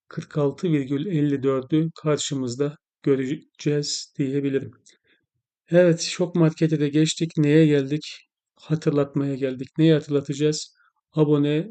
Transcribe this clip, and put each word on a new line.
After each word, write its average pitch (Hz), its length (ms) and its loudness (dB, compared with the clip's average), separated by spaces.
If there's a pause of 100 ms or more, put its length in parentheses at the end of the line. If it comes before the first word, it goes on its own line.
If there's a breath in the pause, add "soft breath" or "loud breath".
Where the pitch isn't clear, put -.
kırk - 300 -8
altı 147 340 -2
virgül 139 340 -2
elli 147 360 0
dördü 135 460 0 (140)
karşımızda 143 720 -4 (260)
göreceğiz 143 1160 -4
diyebilirim. 135 520 -4 (1000)
Evet, 170 320 4
Şok - 340 -4
Market'e 156 460 2
de 147 80 0
geçtik. 160 480 0
Neye 151 300 6
geldik? 143 360 0 (520)
Hatırlatmaya 143 800 -2
geldik. 131 340 -6 (100)
Neyi 160 140 6
hatırlatacağız? 147 800 -2 (380)
Abone 151 580 2